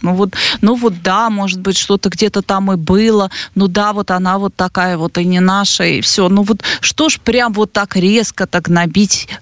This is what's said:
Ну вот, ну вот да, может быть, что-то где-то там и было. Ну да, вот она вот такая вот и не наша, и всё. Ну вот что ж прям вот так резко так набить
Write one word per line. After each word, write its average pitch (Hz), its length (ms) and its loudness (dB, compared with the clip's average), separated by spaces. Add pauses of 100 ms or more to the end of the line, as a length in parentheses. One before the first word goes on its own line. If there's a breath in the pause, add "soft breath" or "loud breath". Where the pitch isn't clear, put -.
Ну 180 120 0
вот, 190 200 0 (260 loud breath)
ну 220 140 4
вот 226 280 -2
да, 202 280 0
может 196 300 -4
быть, 185 180 -2
что-то 202 300 0
где-то 202 340 -2
там 196 300 0
и 190 40 0
было. 196 540 2 (240 loud breath)
Ну 196 140 2
да, 208 240 0
вот 202 180 -4
она 185 280 0
вот 196 180 -4
такая 180 420 -2
вот 160 200 -4
и 175 60 0
не 180 140 2
наша, 185 460 2
и 160 160 0
всё. - 280 2
Ну 202 140 4
вот 202 220 -2 (160 loud breath)
что - 300 0
ж - 100 -4
прям 240 320 0
вот 208 200 -2
так 202 240 -2
резко 196 520 0
так 175 200 -4
набить 175 600 0 (140 loud breath)